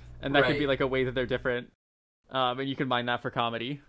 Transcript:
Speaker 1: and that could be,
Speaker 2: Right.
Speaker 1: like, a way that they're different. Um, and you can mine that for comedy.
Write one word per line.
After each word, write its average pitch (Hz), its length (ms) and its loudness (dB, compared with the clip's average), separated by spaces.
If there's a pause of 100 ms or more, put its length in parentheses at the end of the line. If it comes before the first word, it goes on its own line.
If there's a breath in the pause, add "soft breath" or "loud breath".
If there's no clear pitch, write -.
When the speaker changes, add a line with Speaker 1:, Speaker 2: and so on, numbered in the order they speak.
(220 soft breath)
Speaker 1:
and 139 140 0
that 143 100 8
could 143 140 2
be, 147 60 0
Speaker 2:
Right. 135 80 4
Speaker 1:
like, 131 80 -2
a 143 60 2
way 131 180 2
that 127 100 -4
they're 127 100 0
different. 123 460 -2 (580)
Um, 127 300 0
and 135 100 -4
you 135 60 -4
can 139 120 -2
mine 120 200 0
that 120 160 -2
for 127 80 -4
comedy. 120 580 -4